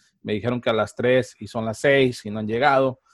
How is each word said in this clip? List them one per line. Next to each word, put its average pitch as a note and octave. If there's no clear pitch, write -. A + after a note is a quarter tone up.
Me A2
dijeron A#2
que B2
a A2+
las G#2+
tres B2
y A2
son A2+
las A2
seis C3+
y G#2+
no G#2+
han G#2+
llegado". C3